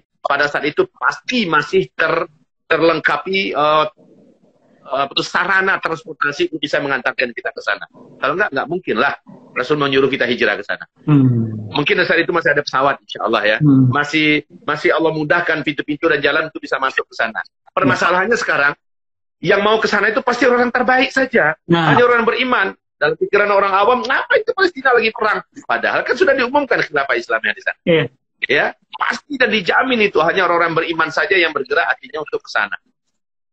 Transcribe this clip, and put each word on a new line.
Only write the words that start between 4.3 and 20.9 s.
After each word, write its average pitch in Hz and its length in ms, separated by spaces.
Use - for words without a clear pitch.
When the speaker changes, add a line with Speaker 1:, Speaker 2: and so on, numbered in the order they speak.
Speaker 1:
eh, 139 200
sarana 185 600
transportasi 160 680
untuk 156 120
bisa 151 180
mengantarkan 131 540
kita - 160
ke - 120
sana. - 280
Kalau 139 160
enggak, 202 160
enggak 135 180
mungkin 165 300
lah 135 140
Rasul 127 260
menyuruh 135 300
kita 127 180
hijrah 117 300
ke 95 100
sana. - 200
Speaker 2:
Hmm. 120 560
Speaker 1:
Mungkin 151 340
saat 170 180
itu 165 100
masih 165 220
ada 143 80
pesawat, 139 380
insya - 220
Allah 107 220
ya. 107 160
Speaker 2:
Hmm. 135 300
Speaker 1:
Masih, 147 560
masih 156 280
Allah 156 200
mudahkan 156 500
pintu-pintu 151 480
dan 147 120
jalan 147 260
untuk 160 140
bisa 143 160
masuk 131 280
ke - 100
sana. 110 260
Permasalahannya 180 600
Speaker 2:
Hmm. - 100
Speaker 1:
sekarang, 147 300
yang 196 220
mau 214 160
ke 214 100
sana 208 220
itu 220 120
pasti 240 240
orang 247 240
terbaik 254 420